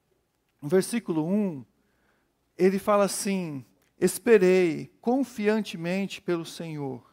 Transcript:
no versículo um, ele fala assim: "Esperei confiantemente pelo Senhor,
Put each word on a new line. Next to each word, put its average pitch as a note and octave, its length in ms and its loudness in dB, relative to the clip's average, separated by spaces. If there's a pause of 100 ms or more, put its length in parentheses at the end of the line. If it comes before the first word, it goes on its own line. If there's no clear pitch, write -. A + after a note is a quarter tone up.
(600)
no C#3+ 80 -10
versículo F#3 580 -2
um, F3+ 380 -2 (920)
ele F#3+ 200 4
fala G3+ 260 2
assim: F3+ 600 -4 (360)
"Esperei F#3 1000 4
confiantemente G3+ 1200 -2
pelo E3+ 240 -4
Senhor, C#3+ 580 -10 (100)